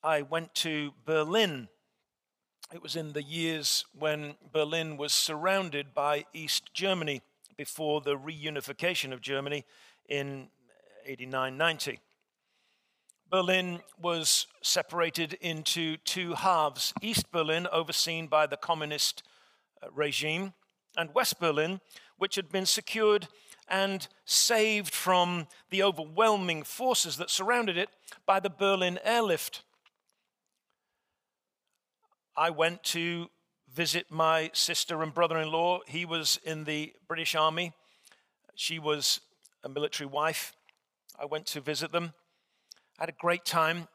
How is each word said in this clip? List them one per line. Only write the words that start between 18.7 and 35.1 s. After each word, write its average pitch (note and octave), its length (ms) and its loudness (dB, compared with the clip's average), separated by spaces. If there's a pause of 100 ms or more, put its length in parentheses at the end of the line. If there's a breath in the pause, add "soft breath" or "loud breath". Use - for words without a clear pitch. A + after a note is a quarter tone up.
uh, - 80 -14
regime, D3+ 640 -2 (420)
and D#3+ 160 -2
West - 260 2
Berlin, E3 400 2 (380 loud breath)
which F#3+ 160 0
had F3+ 160 -4
been F#3+ 160 0
secured G#3 640 2 (420 loud breath)
and G3 380 0 (180 soft breath)
saved G#3+ 680 4
from F3 540 2 (220 loud breath)
the F#3+ 140 2
overwhelming F3+ 800 2
forces G#3 540 0
that - 120 -6
surrounded G#3 480 2
it F#3+ 120 0 (360 loud breath)
by F#3+ 140 4
the G3 100 -2
Berlin F#3 540 2
airlift. A3 600 0 (2750)
I D#3+ 140 4
went E3 340 2
to E3+ 460 -2 (440)
visit E3 360 -2
my D#3+ 440 2
sister E3 500 0
and D#3 100 -6